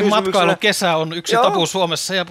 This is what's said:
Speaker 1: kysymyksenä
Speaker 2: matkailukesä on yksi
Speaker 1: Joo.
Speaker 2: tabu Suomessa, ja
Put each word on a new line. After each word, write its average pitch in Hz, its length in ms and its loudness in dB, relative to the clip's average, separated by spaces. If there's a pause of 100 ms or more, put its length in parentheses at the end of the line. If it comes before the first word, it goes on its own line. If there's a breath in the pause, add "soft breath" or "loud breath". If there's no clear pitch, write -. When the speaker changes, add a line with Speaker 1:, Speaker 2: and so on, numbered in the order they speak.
Speaker 1:
kysymyksenä 202 180 2
Speaker 2:
matkailukesä 185 760 0
on 160 180 -4
yksi 175 220 -4
Speaker 1:
Joo. 233 80 4
Speaker 2:
tabu 196 220 2
Suomessa, 175 500 -4
ja 180 160 -2